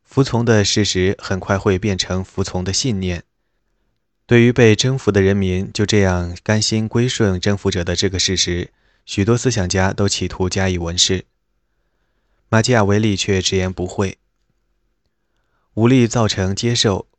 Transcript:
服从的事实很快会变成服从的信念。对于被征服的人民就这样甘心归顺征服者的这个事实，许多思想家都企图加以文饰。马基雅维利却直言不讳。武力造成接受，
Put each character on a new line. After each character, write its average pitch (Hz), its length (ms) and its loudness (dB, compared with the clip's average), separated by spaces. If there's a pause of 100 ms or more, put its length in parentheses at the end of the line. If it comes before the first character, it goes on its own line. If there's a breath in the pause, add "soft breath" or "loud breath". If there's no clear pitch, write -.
服 - 200 -2
从 117 200 0
的 110 220 4
事 107 180 0
实 92 360 0
很 95 200 -6
快 98 180 -2
会 95 220 0
变 101 180 -2
成 92 260 -4
服 - 200 -6
从 92 200 -4
的 95 100 -4
信 107 260 -2
念。 90 240 -4 (1040)
对 120 140 6
于 120 100 6
被 113 240 6
征 131 220 -2
服 104 140 0
的 98 100 4
人 98 160 2
民 92 340 -2
就 104 140 -2
这 104 140 2
样 90 420 0
甘 110 180 0
心 110 280 -2
归 120 200 0
顺 98 320 0
征 101 160 0
服 98 140 -2
者 90 140 -2
的 87 120 -2
这 98 140 0
个 92 80 -4
事 92 180 -2
实， 87 360 -4 (340)
许 - 180 -2
多 117 140 2
思 127 140 0
想 90 180 -2
家 95 240 0
都 101 160 0
企 - 180 -4
图 92 220 -4
加 95 180 -2
以 90 120 -2
文 85 180 -6
饰。 90 280 0 (1200)
马 113 100 2
基 120 120 0
雅 113 120 4
维 101 140 2
利 107 180 0
却 95 240 -2
直 95 160 -2
言 92 160 -2
不 90 140 -8
讳。 95 320 -6 (1600)
武 110 120 2
力 123 200 6
造 110 200 0
成 98 280 -2
接 120 180 -2
受， 104 340 0 (120)